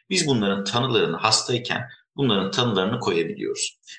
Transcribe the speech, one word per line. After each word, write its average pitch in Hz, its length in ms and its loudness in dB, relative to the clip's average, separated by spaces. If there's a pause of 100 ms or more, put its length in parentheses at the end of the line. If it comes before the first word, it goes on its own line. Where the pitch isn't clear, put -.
Biz 175 180 0
bunların 101 360 2
tanılarını 107 540 2
hastayken - 720 0 (260)
bunların 101 360 2
tanılarını 107 480 0
koyabiliyoruz. - 800 -2 (200)